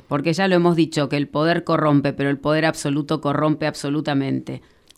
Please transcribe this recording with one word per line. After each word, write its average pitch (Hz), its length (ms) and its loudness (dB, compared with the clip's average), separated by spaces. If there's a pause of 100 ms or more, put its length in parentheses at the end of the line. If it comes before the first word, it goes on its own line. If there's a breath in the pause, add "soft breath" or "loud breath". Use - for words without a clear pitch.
porque 143 260 -2
ya 185 140 0
lo 190 80 4
hemos 175 220 4
dicho, 156 320 0
que 147 80 -2
el 143 100 -2
poder 165 380 0
corrompe, 147 480 2
pero 143 180 -2
el 139 80 -2
poder 156 260 0
absoluto 151 560 -2
corrompe 151 460 0
absolutamente. 139 960 -4 (360 loud breath)